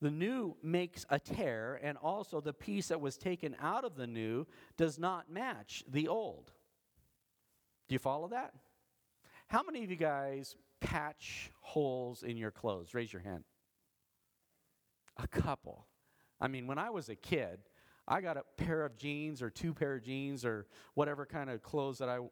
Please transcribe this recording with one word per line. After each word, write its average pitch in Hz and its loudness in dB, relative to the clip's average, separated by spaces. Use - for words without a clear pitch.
the 147 4
new 196 0
makes 175 0
a - 8
tear, 127 0
and 143 -2
also 175 -2
the 147 -2
piece 202 0
that 160 2
was 139 -2
taken 165 -2
out 196 0
of 180 -6
the 123 -4
new 113 0
does 160 6
not 170 0
match 180 -6
the 147 2
old." 202 -2
Do 135 2
you - 2
follow 147 0
that? 240 -4
How 247 4
many 311 -4
of 185 -2
you 180 -2
guys 139 0
patch - -2
holes 127 2
in 117 -2
your 110 -2
clothes? 95 -2
Raise 117 0
your 90 -8
hand. 92 -4
A - -2
couple. - 0
I - 4
mean, 131 -2
when 139 0
I 214 0
was 180 -4
a 107 -8
kid, 101 0
I 185 4
got 170 0
a - -4
pair 160 2
of 123 -4
jeans 147 -4
or 117 0
two 165 -2
pair 139 2
of 110 -8
jeans 135 -2
or 107 -2
whatever 143 2
kind 143 -4
of 113 -6
clothes 135 0
that 127 0
I, 123 0